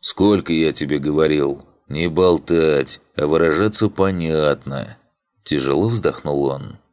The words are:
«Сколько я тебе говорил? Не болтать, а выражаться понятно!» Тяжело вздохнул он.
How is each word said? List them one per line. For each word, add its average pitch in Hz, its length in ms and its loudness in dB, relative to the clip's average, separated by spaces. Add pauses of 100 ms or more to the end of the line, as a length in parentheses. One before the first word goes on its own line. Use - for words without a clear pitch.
«Сколько 98 540 0
я 80 180 2
тебе 71 260 -4
говорил? 73 640 0 (240)
Не 78 200 -2
болтать, 80 920 2 (160)
а 73 100 -2
выражаться 82 640 2
понятно!» 78 1040 -2 (480)
Тяжело 71 440 0
вздохнул 76 560 -2
он. 69 340 -6 (140)